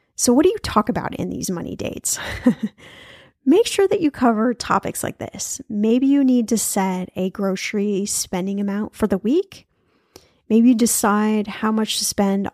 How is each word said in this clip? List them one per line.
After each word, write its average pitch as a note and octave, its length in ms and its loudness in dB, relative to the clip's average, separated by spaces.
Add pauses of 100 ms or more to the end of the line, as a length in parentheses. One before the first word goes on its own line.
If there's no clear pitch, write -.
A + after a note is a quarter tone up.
(160)
So - 180 2
what C#4+ 100 6
do F#4 60 6
you A4 100 -4
talk - 280 -2
about F3 280 -6
in F3+ 140 -6
these F#3 200 -8
money F3 260 -8
dates? - 420 -6 (280)
<laughs> A3 120 4 (840)
Make F4+ 220 6
sure G4 220 2
that G4+ 120 2
you D4+ 120 2
cover A#3 420 2
topics - 500 -4
like - 140 -4
this. - 500 -10
Maybe A3+ 380 2
you C#4 180 4
need B3 260 4
to A3+ 80 2
set F#3 580 -2
a F#3 160 -4
grocery G3+ 720 -2
spending G3 560 -4
amount G3+ 340 -4
for G#3+ 120 -2
the F#3+ 100 0
week. D4 500 -2 (800)
Maybe A#3 220 6
you B3 60 6
decide G#3+ 720 0
how A3 240 -4
much A3 260 -2
to - 80 -4
spend G3 480 0